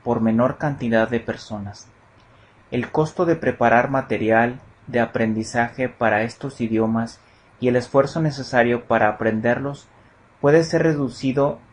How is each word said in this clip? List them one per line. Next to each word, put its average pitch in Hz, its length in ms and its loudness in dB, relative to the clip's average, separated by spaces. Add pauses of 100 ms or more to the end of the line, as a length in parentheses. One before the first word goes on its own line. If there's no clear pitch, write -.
por 117 180 0
menor 113 360 2
cantidad 120 520 0
de 117 100 -2
personas. 101 680 -10 (840)
El 120 200 -4
costo 156 340 0
de 165 100 2
preparar 120 540 2
material 117 720 0 (260)
de 123 140 -2
aprendizaje 117 880 -2
para 107 340 0
estos - 380 -10
idiomas 113 580 -2 (400)
y 123 80 0
el 123 80 2
esfuerzo 135 460 0
necesario 123 640 0
para 113 240 2
aprenderlos 117 800 -2 (540)
puede 151 220 6
ser 165 200 0
reducido 139 760 -2 (140)